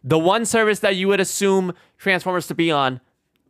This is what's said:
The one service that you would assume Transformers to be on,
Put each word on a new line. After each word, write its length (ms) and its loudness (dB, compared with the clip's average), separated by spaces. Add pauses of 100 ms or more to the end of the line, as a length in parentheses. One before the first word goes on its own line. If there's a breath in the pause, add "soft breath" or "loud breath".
The 160 2
one 260 2
service 340 0
that 160 0
you 120 -2
would 120 2
assume 540 0 (240 soft breath)
Transformers 500 -2
to 80 -8
be 160 0
on, 300 -2 (480)